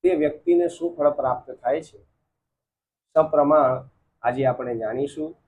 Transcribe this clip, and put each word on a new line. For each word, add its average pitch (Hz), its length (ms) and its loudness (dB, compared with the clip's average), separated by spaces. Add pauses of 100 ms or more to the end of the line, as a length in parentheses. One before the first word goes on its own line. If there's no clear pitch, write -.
તે 180 120 2
વ્યક્તિને 165 540 0
શું 170 280 -8
ફળ 147 140 2
પ્રાપ્ત 127 400 -4
થાય 135 320 -4
છે, - 160 -20 (1160)
સપ્રમાણ 147 760 4 (340)
આજે 123 220 -2
આપણે 123 320 -2
જાણીશું. 143 580 -6 (140)